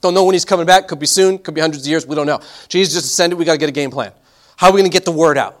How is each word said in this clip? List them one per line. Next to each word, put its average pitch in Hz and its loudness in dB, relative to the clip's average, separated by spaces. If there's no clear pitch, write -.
Don't 180 0
know 185 4
when 190 2
he's 175 -2
coming 175 -2
back. 185 4
Could 156 -10
be - -4
soon, 190 0
could 165 -12
be 156 -2
hundreds 147 -4
of 139 -8
years. 151 -2
We 135 -8
don't 151 -2
know. 147 -2
Jesus 180 0
just 165 -4
ascended. 175 -2
We 165 0
gotta 160 0
get 147 -2
a - -8
game 139 -4
plan. 120 -8
How 180 4
are 190 6
we 196 4
gonna 190 4
get 180 -2
the 175 -2
word 156 2
out? 101 -6